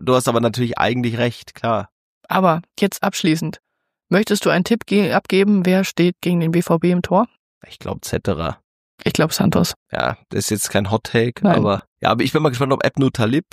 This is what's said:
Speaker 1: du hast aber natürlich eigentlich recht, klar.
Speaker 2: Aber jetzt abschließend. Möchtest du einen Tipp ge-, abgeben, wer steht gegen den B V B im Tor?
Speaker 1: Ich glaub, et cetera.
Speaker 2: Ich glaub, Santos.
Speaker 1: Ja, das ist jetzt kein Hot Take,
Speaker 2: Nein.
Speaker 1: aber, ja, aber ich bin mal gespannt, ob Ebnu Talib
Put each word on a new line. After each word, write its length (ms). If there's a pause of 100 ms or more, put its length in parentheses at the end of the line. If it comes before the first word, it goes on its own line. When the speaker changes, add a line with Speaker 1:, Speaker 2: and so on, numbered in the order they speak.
Speaker 1:
du 120
hast 140
aber 140
natürlich 360
eigentlich 400
recht, 380
klar. 340 (380)
Speaker 2:
Aber 340 (160)
jetzt 240
abschließend. 580 (500)
Möchtest 360
du 40
einen 160
Tipp 200
ge-, 280
abgeben, 520
wer 200
steht 340
gegen 220
den 100
B 100
V 180
B 120
im 100
Tor? 260 (380)
Speaker 1:
Ich 140
glaub, 180
et 80
cetera. 540 (460)
Speaker 2:
Ich 80
glaub, 200
Santos. 400 (180)
Speaker 1:
Ja, 260 (120)
das 160
ist 60
jetzt 180
kein 220
Hot 140
Take, 380
Speaker 2:
Nein. 140
Speaker 1:
aber, 260 (160)
ja, 120
aber 120
ich 80
bin 120
mal 60
gespannt, 220
ob 140
Ebnu 240
Talib 440